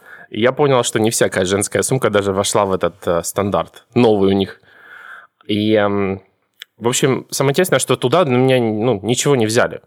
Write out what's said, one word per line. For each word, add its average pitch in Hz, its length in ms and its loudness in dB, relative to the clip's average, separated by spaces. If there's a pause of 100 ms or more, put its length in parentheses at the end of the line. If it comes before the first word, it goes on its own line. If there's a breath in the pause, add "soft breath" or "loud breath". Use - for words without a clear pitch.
(300 loud breath)
я 117 240 0
понял, 135 300 2
что - 160 -4
не 107 100 2
всякая 101 340 0
женская 98 400 -2
сумка 127 260 0
даже 101 220 0
вошла 101 340 0
в 95 60 -2
этот, 87 340 -4
э, 85 180 0
стандарт, 92 640 -4 (100)
новый 107 340 4
у 98 40 2
них. 98 280 -2 (840 loud breath)
И, 107 280 0
эм, 101 480 0 (560)
в 107 100 -4
общем, 131 440 -2
самое 139 200 -2
интересное, 156 280 0
что - 160 -2
туда 160 280 0
на 123 140 0
меня, 131 220 4
ну, 110 420 0
ничего 127 340 0
не 110 120 0
взяли. 107 400 0